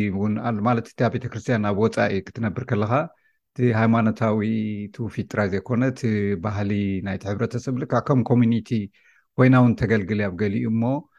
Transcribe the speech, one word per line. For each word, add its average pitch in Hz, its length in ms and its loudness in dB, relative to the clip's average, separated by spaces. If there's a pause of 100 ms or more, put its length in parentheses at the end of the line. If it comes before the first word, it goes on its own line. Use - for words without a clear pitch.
እውን 101 340 -2
ኣሎ 120 220 -4
ማለት 117 260 0
እቲ - 140 -20
ኣብ 120 120 2
ቤተ - 140 -6
ክርስቲያን 110 380 -2
ኣብ 104 140 0
ወጻኢ 107 420 2
ክትነብር - 460 -6
ከለኻ 107 260 0 (640)
እቲ 123 140 0
ሃይማኖታዊ 110 680 2 (500)
ትውፊት 107 380 -8
ጥራይ 104 200 0
ዘይኮነ 104 380 -2
እቲ 127 160 -4 (340)
ባህሊ 101 340 -4 (300)
ናይቲ 98 240 -6
ሕብረተሰብ 117 520 -4
ልክዕ 127 260 0
ከም 135 200 2
ኮሚኒቲ 117 480 2 (680)
ኮይና 131 180 8
እውን 120 180 6
ተገልግል 104 460 0
ኣብ 98 160 -2
ገሊኡ 107 320 0
እሞ፣ 113 140 0 (360)